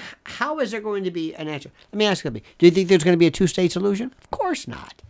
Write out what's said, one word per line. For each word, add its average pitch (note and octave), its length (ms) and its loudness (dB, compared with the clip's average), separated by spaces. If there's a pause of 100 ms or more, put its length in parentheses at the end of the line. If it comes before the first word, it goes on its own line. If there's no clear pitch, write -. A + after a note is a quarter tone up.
(260)
how D4+ 340 -4
is A#3+ 100 0
there A3 100 -6
going G#3 260 -4
to F#3 40 -4
be E3 240 -4
an D#3 140 -10
answer? C#3+ 240 -10 (200)
Let G3+ 60 -8
me G#3+ 80 4
ask G3 180 0
you D3+ 40 -6
something. A2 160 -8 (160)
Do E3+ 80 10
you F3 40 6
think F3+ 160 2
there's F3+ 160 6
gonna F3 140 4
be E3+ 80 6
a D#3+ 60 4
two-state F3+ 400 0
solution? G3+ 500 -4
Of - 80 -20
course - 380 -4
not. - 420 -14